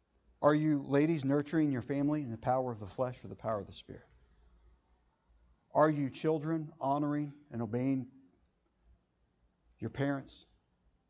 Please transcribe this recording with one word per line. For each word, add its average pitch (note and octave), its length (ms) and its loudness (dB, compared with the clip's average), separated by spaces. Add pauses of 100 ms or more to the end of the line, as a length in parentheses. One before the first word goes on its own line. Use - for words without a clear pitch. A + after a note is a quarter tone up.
(420)
Are D3 140 8
you D3+ 320 2
ladies C#3+ 380 4
nurturing D3 440 2
your B2+ 120 0
family C#3+ 400 -2
in B2+ 100 -6
the A2 60 -8
power B2+ 340 0
of G#2+ 80 -10
the G#2 80 -10
flesh B2 380 -6
or - 20 -12
the G2 80 -12
power A2+ 240 -4
of F#2 80 -10
the F2 60 -18
Spirit? - 300 -18 (1700)
Are D3+ 160 6
you C#3+ 200 0
children D#3 600 -2 (120)
honoring D3 500 -2 (180)
and A#2+ 120 -6
obeying B2+ 460 -2 (1700)
your A#2 100 -6
parents? C#3 560 -6 (640)